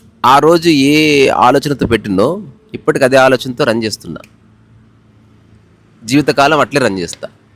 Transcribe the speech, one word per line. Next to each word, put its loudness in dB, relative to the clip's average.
ఆ 6
రోజు 2
ఏ 2
ఆలోచనతో 0
పెట్టినో -2
ఇప్పటికి -4
అదే 2
ఆలోచనతో 0
రన్ -2
చేస్తున్నా. -12
జీవితకాలం 0
అట్లే -4
రన్ -2
చేస్తా. -10